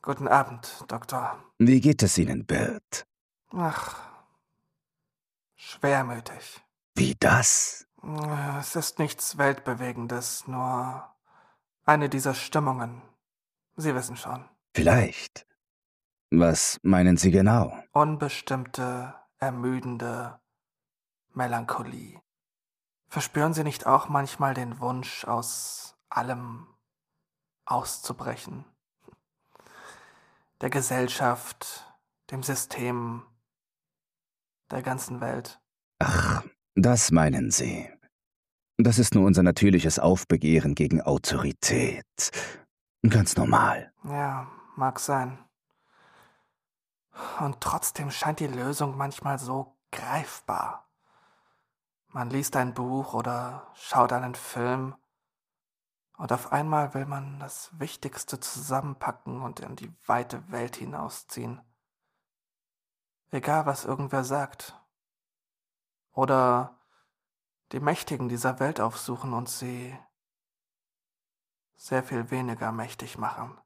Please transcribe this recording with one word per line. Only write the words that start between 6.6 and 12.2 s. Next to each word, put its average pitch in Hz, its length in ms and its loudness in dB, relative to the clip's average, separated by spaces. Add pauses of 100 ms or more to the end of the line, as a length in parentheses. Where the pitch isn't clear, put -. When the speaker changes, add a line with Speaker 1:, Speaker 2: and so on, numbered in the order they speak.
Speaker 2:
Wie - 240 2
das? - 680 4 (720)
Speaker 1:
Es - 160 -8
ist - 240 -4
nichts - 380 -4
Weltbewegendes, 123 1080 -2
nur 127 600 -6 (760)
eine 147 240 4
dieser 135 240 0